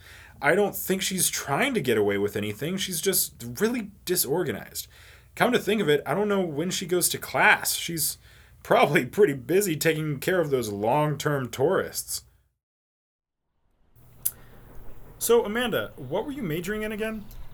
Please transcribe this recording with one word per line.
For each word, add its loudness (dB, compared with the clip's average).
I 6
don't 4
think -2
she's 0
trying 0
to 2
get 2
away 4
with 0
anything. -4
She's -4
just 0
really -2
disorganized. -2
Come 4
to 4
think 0
of 0
it, 4
I 0
don't 0
know 2
when -2
she -4
goes 2
to -4
class. 2
She's -4
probably 4
pretty 4
busy 0
taking 0
care 0
of 0
those 2
long-term 0
tourists. -2
So, 4
Amanda, 0
what -4
were -8
you -6
majoring -4
in -4
again? -6